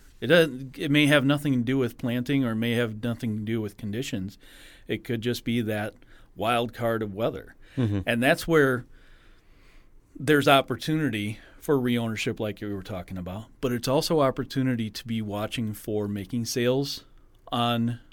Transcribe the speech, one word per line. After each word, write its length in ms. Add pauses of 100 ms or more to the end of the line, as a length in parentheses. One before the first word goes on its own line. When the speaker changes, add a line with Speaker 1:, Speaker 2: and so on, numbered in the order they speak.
(220)
Speaker 1:
It 60
doesn't, 500
it 120
may 180
have 180
nothing 280
to 60
do 180
with 200
planting 480
or 100
may 200
have 280
nothing 320
to 80
do 160
with 160
conditions. 640 (500)
It 160
could 160
just 240
be 200
that 320 (380)
wild 400
card 300
of 100
weather. 420 (200)
Speaker 2:
Mm-hmm. 300
Speaker 1:
And 180
that's 240
where 380 (1300)
there's 300
opportunity 920 (200)
for 180
reownership 640
like 180
you 160
were 80
talking 340
about, 280 (160)
but 100
it's 160
also 320
opportunity 720
to 180
be 140
watching 520
for 360
making 340
sales 600 (480)
on 480 (120)